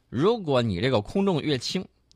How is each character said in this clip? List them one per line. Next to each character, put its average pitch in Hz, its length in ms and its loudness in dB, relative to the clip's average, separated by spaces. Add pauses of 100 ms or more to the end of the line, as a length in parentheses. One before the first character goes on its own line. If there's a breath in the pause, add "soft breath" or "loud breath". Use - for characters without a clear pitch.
如 202 300 2
果 139 220 2
你 101 180 0
这 131 120 0
个 107 100 2
空 196 240 -2
重 180 160 0
越 139 160 -2
轻， - 260 -6 (320)